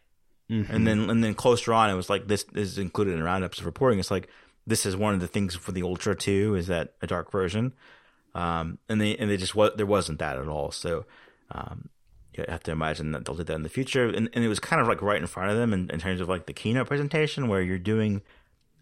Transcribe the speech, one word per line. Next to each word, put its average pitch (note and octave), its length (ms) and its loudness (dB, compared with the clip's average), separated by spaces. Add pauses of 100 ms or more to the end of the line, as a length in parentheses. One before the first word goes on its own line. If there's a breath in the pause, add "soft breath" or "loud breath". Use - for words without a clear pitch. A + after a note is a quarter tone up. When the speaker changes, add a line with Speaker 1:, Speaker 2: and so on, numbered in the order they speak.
(500)
Speaker 1:
Mm-hmm. G#2+ 240 0
Speaker 2:
And A2+ 140 4
then, G#2+ 220 2
and A2+ 140 4
then A2 120 0
closer A#2+ 360 4
on, A2 180 6
it G2 60 2
was F2+ 140 -4
like, G2 180 0
this G2+ 260 2
is F#2 240 -2
included G2 360 0
in D#2+ 100 -2
roundups F2+ 360 -2
of F#2 60 -8
reporting. G#2+ 340 2
It's F#2 120 -2
like, F#2 160 -2 (400 soft breath)
this A2 180 2
is F#2+ 100 -2
one G#2 180 2
of F#2+ 60 2
the F2 80 -2
things F#2+ 280 -2
for F#2 160 -8
the F2+ 120 -2
Ultra F2+ 320 0
too, G2+ 400 2
is F2 120 -2
that E2+ 340 -2
a F#2 60 -6
dark F2 240 -4
version. G#2 420 0 (640 soft breath)
Um, E2+ 440 -2 (100)
and A2 100 2
they, G#2+ 160 2
and G#2+ 140 -2
they G2+ 80 2
just F2+ 180 -4
wa-, G#2+ 200 6
there G#2+ 100 0
wasn't F2+ 340 2
that D2 180 -4
at C2+ 100 -6
all. D2+ 240 -4
So, E2+ 340 -4 (460 soft breath)
um, - 380 -12 (440)
you - 140 -8
have E2 160 -8
to E2+ 80 -6
imagine D#2 400 -2
that C2 140 -6
they'll C#2+ 100 -6
do E2+ 80 -6
that D#2+ 120 -4
in D#2+ 80 -4
the D#2 60 -6
future. C3 380 0
And, A2 260 0
and A#2 100 2
it A#2 40 4
was G#2 120 0
kind D#3+ 220 2
of, A#2 60 4
like, A2+ 140 2
right G2+ 180 2
in D#2+ 80 -4
front F#2 240 -2
of G#2+ 60 2
them A#2 160 2
in, F#2 160 0
in E2 100 -4
terms F#2 220 -2
of, F2 80 -4
like, F2+ 160 -2
the C#2 80 -8
keynote A#2 340 0
presentation D3 600 0
where G2 140 2
you're F#2 160 0
doing G#2+ 440 2 (600 soft breath)